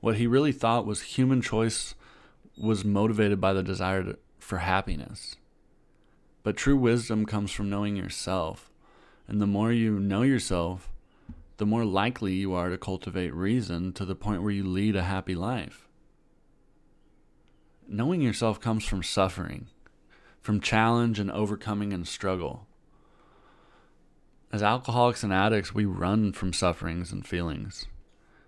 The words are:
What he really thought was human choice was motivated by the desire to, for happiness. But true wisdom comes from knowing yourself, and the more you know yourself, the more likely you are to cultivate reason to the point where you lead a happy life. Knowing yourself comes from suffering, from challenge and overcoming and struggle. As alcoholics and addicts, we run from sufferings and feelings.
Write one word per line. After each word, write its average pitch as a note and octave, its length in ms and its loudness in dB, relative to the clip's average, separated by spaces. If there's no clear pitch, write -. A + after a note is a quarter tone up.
What A2 160 2
he A#2 100 2
really C#3 260 4
thought A#2 340 2
was G#2 160 -4
human B2+ 380 2
choice A2+ 540 0
was G#2+ 280 0
motivated G#2 560 4
by F#2+ 120 2
the F#2+ 100 2
desire F#2+ 400 -2
to, F#2+ 160 -6
for - 200 -6
happiness. F#2 800 -4
But G#2+ 120 -2
true C#3 200 4
wisdom A#2 500 4
comes G#2 240 -2
from G#2 180 -4
knowing G2+ 280 -2
yourself, F#2 760 -4
and G#2 140 -2
the G#2 60 4
more G2+ 260 2
you A2 260 2
know G2 240 2
yourself, F#2 680 0
the G#2 100 0
more A2+ 180 2
likely G2+ 500 0
you F#2+ 200 -2
are F2+ 160 0
to F2+ 80 -4
cultivate F2+ 560 -4
reason F#2 600 -2
to G2+ 100 -6
the F#2 100 -4
point G#2 280 -4
where G#2 100 0
you G2 120 -2
lead G2 300 0
a F#2+ 80 0
happy F#2+ 320 -4
life. G2 540 -6
Knowing C#3 320 0
yourself A2+ 400 0
comes A2 240 -2
from F#2+ 180 -2
suffering, F#2 640 -2
from G#2 200 0
challenge A2+ 580 2
and G2 140 -2
overcoming G#2 600 -2
and F2 140 -6
struggle. F#2 600 -4
As G#2 100 -2
alcoholics A#2+ 640 2
and G2+ 80 0
addicts, G2+ 420 2
we G#2+ 100 2
run G2 480 2
from F#2 200 -4
sufferings F2 600 -2
and F#2+ 140 -8
feelings. E2+ 600 -6